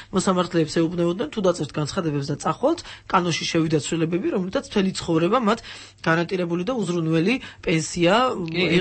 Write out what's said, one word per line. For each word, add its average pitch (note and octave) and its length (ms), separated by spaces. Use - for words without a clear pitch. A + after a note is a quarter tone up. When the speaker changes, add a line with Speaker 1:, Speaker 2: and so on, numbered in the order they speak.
Speaker 1:
მოსამართლეებს F3 720
ეუბნეოდნენ, F3 480
თუ A3 160
დაწერთ E3 320
განცხადებებს D3 560
და - 100
წახვალთ, C4 340
კანონში F3 400
შევიდა D#3+ 320
ცვლილებები, E3+ 560
რომლითაც F#3+ 300
მთელი F#3+ 240
ცხოვრება F3 400
მათ A3+ 200
გარანტირებული E3+ 640
და B3+ 60
უზრუნველი E3 520
პენსია E3+ 520
Speaker 2:
კი, E3 240
იყო E3+ 220